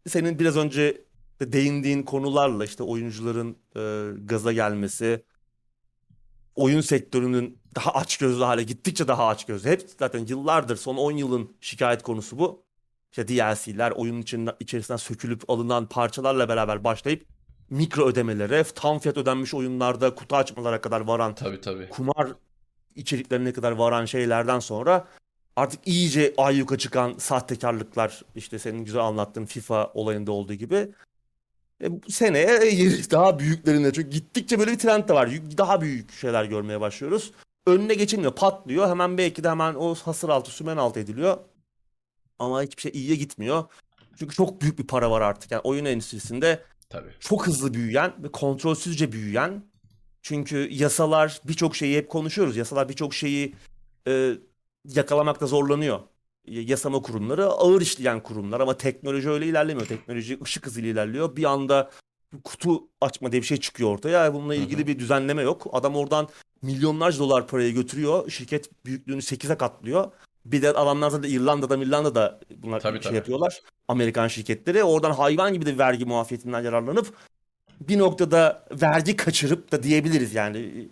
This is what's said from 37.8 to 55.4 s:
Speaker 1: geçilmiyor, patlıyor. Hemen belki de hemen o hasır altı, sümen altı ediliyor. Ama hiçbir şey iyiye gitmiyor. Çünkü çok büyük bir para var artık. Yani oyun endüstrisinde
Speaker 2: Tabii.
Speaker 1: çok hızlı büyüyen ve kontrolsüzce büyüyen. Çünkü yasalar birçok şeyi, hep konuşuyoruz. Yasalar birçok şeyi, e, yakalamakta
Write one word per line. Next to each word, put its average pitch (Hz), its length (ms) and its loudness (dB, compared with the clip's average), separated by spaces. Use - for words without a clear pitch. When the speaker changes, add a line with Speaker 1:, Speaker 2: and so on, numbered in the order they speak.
Speaker 1:
geçilmiyor, 202 380 0
patlıyor. 190 560 2
Hemen 180 300 0
belki 170 260 0
de 170 40 4
hemen 160 260 0
o 165 200 -2
hasır 160 340 -6
altı, 135 220 2
sümen 160 260 -8
altı 120 240 0
ediliyor. 120 380 -2
Ama 127 240 -2
hiçbir 139 200 -8
şey - 120 -8
iyiye 147 220 -2
gitmiyor. 143 480 -4
Çünkü 147 160 -12
çok 190 280 0
büyük 151 160 0
bir 131 80 -4
para 120 240 2
var 110 100 4
artık. 104 300 0
Yani 113 100 -4
oyun 139 240 -2
endüstrisinde 127 800 -2
Speaker 2:
Tabii. - 220 -14
Speaker 1:
çok - 260 0
hızlı 135 280 0
büyüyen 120 380 0
ve 143 60 -10
kontrolsüzce 151 840 -2
büyüyen. 117 520 -4
Çünkü 143 480 -4
yasalar 156 800 2
birçok 160 280 0
şeyi, 143 200 2
hep 147 120 -2
konuşuyoruz. 160 480 -2
Yasalar 131 320 -2
birçok 143 260 -6
şeyi, 143 400 -4
e, 131 240 2
yakalamakta 147 600 0